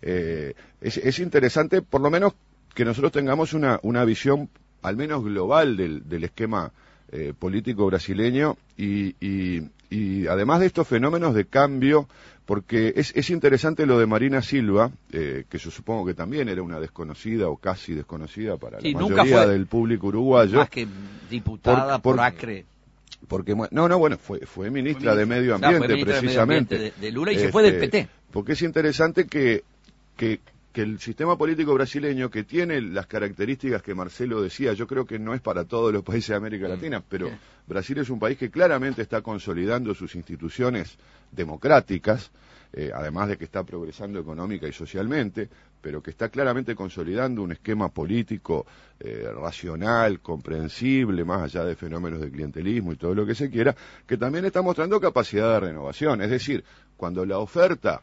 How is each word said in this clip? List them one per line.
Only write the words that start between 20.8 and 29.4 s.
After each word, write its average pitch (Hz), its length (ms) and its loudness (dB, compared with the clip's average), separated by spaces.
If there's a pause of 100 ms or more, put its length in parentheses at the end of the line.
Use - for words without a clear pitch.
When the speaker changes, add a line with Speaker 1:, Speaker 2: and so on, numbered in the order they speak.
Speaker 2:
diputada 123 680 2
Speaker 1:
Por, - 20 -20
Speaker 2:
por 131 140 4
Speaker 1:
por 120 80 2
Speaker 2:
Acre. 113 400 -2 (640)
Speaker 1:
Porque, 95 260 -2
mu-, 110 160 -2
no, 165 180 4
no, 180 100 6
bueno, 156 200 4
fue, - 220 -8
fue 98 300 -8
ministra 135 420 0
Speaker 3:
Fue 104 80 4
Speaker 1:
de 107 60 4
Speaker 3:
ministra. 120 140 2
Speaker 1:
Medio 123 180 4
Speaker 2:
Claro, 127 180 6
Speaker 1:
Ambiente, 131 100 4
Speaker 2:
fue 117 80 4
ministra 139 200 2
de 135 60 2
Medio - 0 -
Speaker 1:
precisamente. 127 540 2
Speaker 2:
Ambiente 107 260 -4
de, 101 60 -6
de 110 60 -4
Lula 160 200 -2
y 190 60 0
se 202 140 4
fue 214 100 6
del 196 140 8
Speaker 1:
Este, 85 120 2
Speaker 2:
P 107 140 0
T. - 60 -8 (240)
Speaker 1:
porque 104 200 -2
es 156 100 -2
interesante 160 640 2
que, 123 360 2 (540)